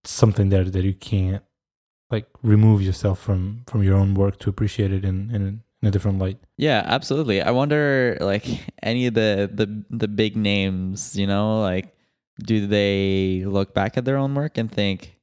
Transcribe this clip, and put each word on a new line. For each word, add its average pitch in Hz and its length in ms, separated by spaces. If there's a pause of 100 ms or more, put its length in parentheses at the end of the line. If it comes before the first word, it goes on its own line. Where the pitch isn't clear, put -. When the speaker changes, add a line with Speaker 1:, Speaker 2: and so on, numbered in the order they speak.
Speaker 1:
something 104 440
there 95 160
that 92 200
you 95 100
can't, 95 480 (680)
like, 110 160 (160)
remove 107 400
yourself 95 380
from, 101 460
from 107 160
your 98 140
own 98 180
work 98 260
to - 100
appreciate 101 420
it 95 120
in, 98 260
in, 107 120 (400)
in 110 60
a - 20
different 98 280
light. 95 200 (180)
Speaker 2:
Yeah, 135 300
absolutely. 127 560
I - 80
wonder, 135 680
like, 98 240 (380)
any 123 240
of 117 80
the, 104 380
the, 104 380
the 113 180
big 107 280
names, 98 800
you 98 100
know, 104 340
like, 95 340 (440)
do 107 280
they 98 800
look 98 280
back 98 220
at 127 80
their 135 140
own 139 160
work 143 240
and 113 120
think 98 520